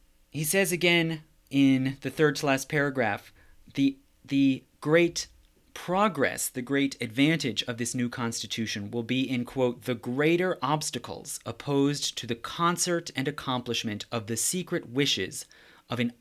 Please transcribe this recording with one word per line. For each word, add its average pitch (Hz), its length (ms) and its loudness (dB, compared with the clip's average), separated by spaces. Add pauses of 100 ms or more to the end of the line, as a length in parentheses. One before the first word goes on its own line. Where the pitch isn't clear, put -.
(300)
He 147 140 -4
says 175 280 2
again 170 520 2 (260)
in 135 520 4
the 131 100 -6
third 147 260 4
to - 80 -4
last 135 240 0
paragraph, 131 640 0 (400)
the, 135 240 2 (260)
the 135 400 2 (160)
great 170 480 2 (460)
progress, 175 760 0
the 127 120 -6
great 139 400 0
advantage 135 600 0
of 120 140 -6
this 120 160 -4
new 123 160 -2
constitution 113 840 -4
will 117 120 -2
be 127 260 0
in, 123 140 -2
quote, 123 400 -2
"the 127 120 -2
greater 160 680 0
obstacles - 840 -4
opposed 143 720 -2
to 120 100 -8
the 117 80 -2
concert 170 800 -2
and 131 120 -2
accomplishment 120 840 -4
of 110 180 -6
the 113 100 -4
secret 175 500 -2
wishes 123 580 -2 (440)
of 120 100 -2
an 120 220 0